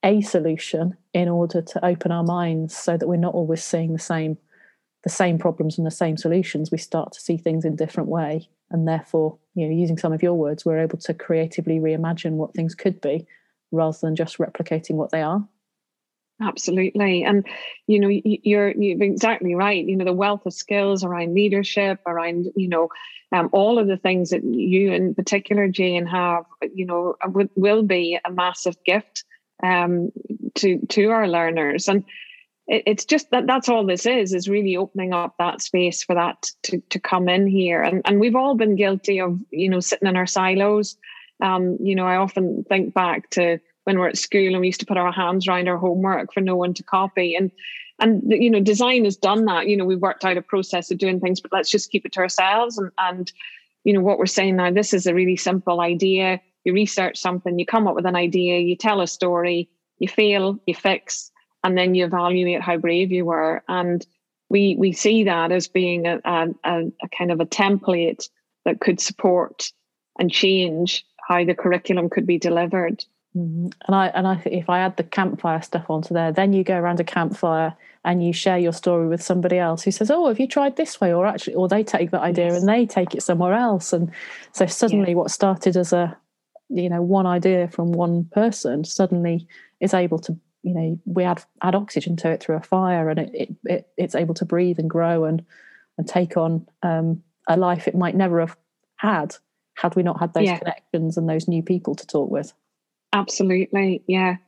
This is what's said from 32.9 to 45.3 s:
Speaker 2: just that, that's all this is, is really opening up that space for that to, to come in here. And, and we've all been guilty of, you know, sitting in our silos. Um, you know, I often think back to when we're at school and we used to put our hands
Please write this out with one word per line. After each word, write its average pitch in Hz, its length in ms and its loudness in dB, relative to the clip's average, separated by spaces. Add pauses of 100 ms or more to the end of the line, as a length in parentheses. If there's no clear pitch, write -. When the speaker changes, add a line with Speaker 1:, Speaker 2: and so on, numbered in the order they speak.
Speaker 2:
just 302 280 0
that, 247 140 0
that's 262 220 2
all 226 160 2
this 185 220 0
is, 226 260 0
is 180 160 -4
really 196 280 0
opening 185 360 -4
up 175 260 -2
that 175 220 -2
space 175 440 -2
for 180 100 -2
that - 380 -2 (120)
to, 180 160 -4 (100)
to 196 100 -4
come 180 280 0
in 190 200 4
here. 180 340 2
And, 180 220 0
and 202 160 4
we've 233 160 4
all 262 180 2
been 220 220 2
guilty 196 440 0
of, 180 180 -2 (120)
you 170 180 -2
know, 185 120 2
sitting 190 280 0
in 185 80 2
our 185 100 0
silos. 196 680 0 (460)
Um, 185 380 0
you 190 160 0
know, 185 100 0
I 185 100 2
often 190 520 0
think 196 260 0
back 180 360 0
to 170 280 2 (260)
when 190 140 2
we're 180 100 2
at - 100 -4
school 196 280 2
and 185 140 0
we 180 60 2
used 185 140 -2
to - 60 -8
put 196 120 0
our 180 140 0
hands 185 360 0